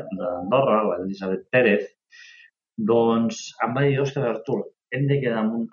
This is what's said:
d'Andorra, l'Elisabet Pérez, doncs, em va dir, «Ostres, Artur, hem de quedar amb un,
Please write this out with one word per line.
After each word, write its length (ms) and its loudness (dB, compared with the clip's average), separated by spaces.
d'Andorra, 800 0
l'Elisabet 640 -4
Pérez, 320 4
doncs, 680 2
em 160 -2
va 80 2
dir, 160 2
«Ostres, 240 -2
Artur, 380 -4
hem 180 -2
de 140 2
quedar 240 0
amb 140 -2
un, 140 -6